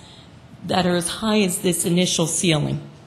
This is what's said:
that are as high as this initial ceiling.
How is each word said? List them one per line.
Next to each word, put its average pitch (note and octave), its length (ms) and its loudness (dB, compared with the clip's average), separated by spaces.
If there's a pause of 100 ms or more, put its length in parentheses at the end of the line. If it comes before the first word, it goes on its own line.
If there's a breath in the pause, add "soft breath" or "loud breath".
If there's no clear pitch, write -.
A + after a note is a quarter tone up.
(680 loud breath)
that F#3 200 0
are F3 100 2
as F3 120 -2
high G#3+ 320 0
as F3+ 180 0
this F3 260 0
initial F3 420 2
ceiling. D3 540 0 (260)